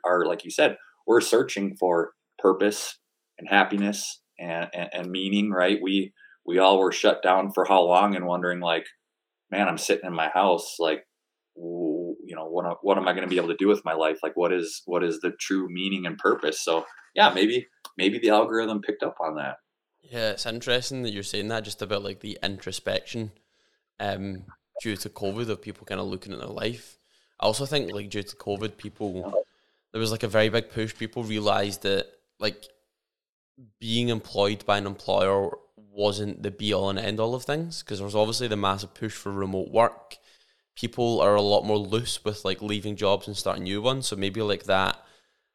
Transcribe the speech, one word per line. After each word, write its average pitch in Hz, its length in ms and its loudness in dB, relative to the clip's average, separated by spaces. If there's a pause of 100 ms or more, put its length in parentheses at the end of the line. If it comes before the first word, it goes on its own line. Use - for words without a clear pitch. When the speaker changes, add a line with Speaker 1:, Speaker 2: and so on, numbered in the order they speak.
Speaker 1:
are, 87 200 4
like 87 180 -2
you 82 80 -12
said, - 260 2 (300)
we're 117 140 8
searching 101 580 0
for 87 340 2 (260)
purpose - 600 2 (380)
and 82 120 -16
happiness 101 720 0 (180)
and, 85 340 -6
and, 87 200 -8
and 90 180 -8
meaning, 98 400 0
right? 92 300 2
We, 95 320 0 (320)
we 87 140 2
all 95 200 8
were 92 120 4
shut - 320 2
down 95 300 4
for 92 120 2
how 95 180 6
long 95 320 6
and 90 100 -4
wondering, 90 340 0
like, 85 260 0 (640)
"Man, 98 180 2
I'm 85 100 0
sitting - 300 0
in 87 60 -6
my 80 160 0
house, 90 500 2
like, 80 260 0 (500)
w-, 85 600 -4 (100)
you 85 100 -14
know, 80 120 -10
what, 87 360 -4
what 98 140 4
am 92 100 0
I 90 60 4
gonna 92 140 -4
be 90 100 0
able 87 120 0
to 85 80 -2
do 95 100 2
with 101 180 2
my 80 80 0
life? 78 300 2
Like, 76 120 -6
what 87 180 2
is, 82 320 -4
what 87 180 0
is 82 180 -2
the 87 180 -2
true 95 300 -2
meaning 92 360 -4
and 85 120 -6
purpose?" - 460 0
So, 82 220 0 (300)
yeah, 202 180 6
maybe, 110 340 2 (300)
maybe 98 220 0
the 117 100 4
algorithm 110 520 2
picked - 220 -4
up - 160 -6
on 78 160 -6
that. 69 220 -8 (440)
Speaker 2:
Yeah, 117 300 -4
it's 98 140 -8
interesting 123 580 -2
that 113 80 -4
you're 98 120 -8
saying 104 240 -4
that, 113 160 -4
just 101 180 -12
about, 101 220 -2
like, 98 160 -8
the 110 240 -10
introspection, 101 880 -6 (680)
um, 98 460 -6 (360)
due 107 160 -4
to - 120 -10
covid, 107 400 -6
of 101 120 -6
people - 240 -16
kinda 95 180 -6
looking 95 300 -8
at 58 60 -10
their 64 80 -10
life. 113 500 -8 (420)
I - 60 -2
also 110 200 0
think, 131 260 -2
like, 101 180 -8
due 101 140 -6
to - 120 -14
covid, 104 420 -6
people, 104 360 -8 (100)
Speaker 1:
Yeah. 98 180 0 (500)
Speaker 2:
there 113 100 -4
was, 110 100 0
like, 113 120 -2
a 120 40 0
very 107 220 4
big 113 220 0
push. 110 240 -6
People 117 280 -8
realised 101 600 0
that, 98 240 0 (320)
like, - 280 -4 (1120)
being 117 300 0
employed 104 560 0
by 101 120 4
an 101 100 -2
employer 98 720 0 (200)
wasn't 104 640 -2
the 101 80 -4
be 104 220 -2
all 98 160 2
and 98 100 -2
end 101 200 -4
all 117 160 0
of 123 80 -8
things, 160 400 -6
'cause 101 160 -8
there 98 60 -6
was 101 100 -6
obviously 110 320 2
the 107 100 -2
massive 98 360 -2
push - 200 -8
for - 180 -10
remote 98 380 -4
work. - 480 2 (580)
People 117 460 0
are 101 140 6
a 104 60 6
lot 101 240 4
more 107 120 2
loose 104 480 -2
with, 104 180 -4
like, 95 180 -4
leaving 104 340 -4
jobs 98 320 0
and 101 100 -8
starting 95 260 -4
new 98 180 -4
ones. 131 260 -2
So - 80 -4
maybe, 98 260 -4
like, 104 220 -2
that, 95 420 0 (500)